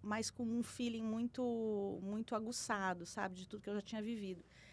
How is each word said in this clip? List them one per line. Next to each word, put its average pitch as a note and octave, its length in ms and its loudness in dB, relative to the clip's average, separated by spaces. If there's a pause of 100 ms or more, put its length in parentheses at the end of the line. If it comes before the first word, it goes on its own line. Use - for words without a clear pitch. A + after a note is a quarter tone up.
mas G#3+ 300 0
com - 120 -4
um A#3 200 2
feeling A#3 400 -2
muito, A3 960 2
muito G#3+ 340 0
aguçado, G3+ 720 2
sabe? F#3+ 300 0
De F#3 120 -8
tudo G#3 140 -6
que - 80 -4
eu G#3 60 0
já G#3 60 2
tinha G#3+ 200 -2
vivido. G#3 420 -2 (300)